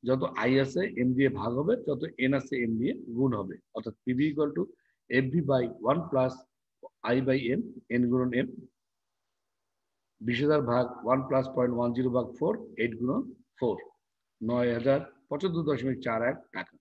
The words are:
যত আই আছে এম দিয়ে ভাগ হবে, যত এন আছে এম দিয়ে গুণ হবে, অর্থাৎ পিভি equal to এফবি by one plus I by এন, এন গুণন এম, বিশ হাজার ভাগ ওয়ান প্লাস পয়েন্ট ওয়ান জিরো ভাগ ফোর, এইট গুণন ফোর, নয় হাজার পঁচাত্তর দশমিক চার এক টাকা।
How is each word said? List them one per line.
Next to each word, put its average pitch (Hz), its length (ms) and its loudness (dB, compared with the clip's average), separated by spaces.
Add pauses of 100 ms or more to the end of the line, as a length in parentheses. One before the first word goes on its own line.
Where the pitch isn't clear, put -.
যত 131 140 2 (200)
আই 123 100 4 (120)
আছে 135 180 -2 (200)
এম 123 140 4
দিয়ে 135 140 6 (100)
ভাগ 120 200 -2
হবে, 185 140 2 (140)
যত 147 140 -2 (220)
এন 135 140 4
আছে 131 160 -6 (100)
এম 113 160 0
দিয়ে 135 120 0 (240)
গুণ 131 140 2 (100)
হবে, 92 140 -6 (220)
অর্থাৎ 110 180 -8 (100)
পিভি 127 260 0
equal 147 260 0
to 175 60 -2 (560)
এফবি 135 220 2 (100)
by 131 120 4 (280)
one 160 180 2
plus 131 260 2 (800)
I 123 40 4 (120)
by 131 100 4 (140)
এন, 170 80 0 (340)
এন 123 160 4
গুণন 127 200 2 (100)
এম, - 60 0 (1800)
বিশ 117 180 0
হাজার 147 260 4
ভাগ 123 140 2 (200)
ওয়ান 127 240 2
প্লাস 135 160 2 (100)
পয়েন্ট 123 220 2
ওয়ান 120 200 0
জিরো 127 200 0
ভাগ 123 100 2 (120)
ফোর, 170 140 0 (300)
এইট 117 180 0
গুণন 139 220 0 (360)
ফোর, 110 180 0 (640)
নয় 120 360 0
হাজার 135 240 2 (280)
পঁচাত্তর 165 400 -2
দশমিক 131 380 -2
চার 113 140 0 (100)
এক - 60 -4 (200)
টাকা। - 240 -12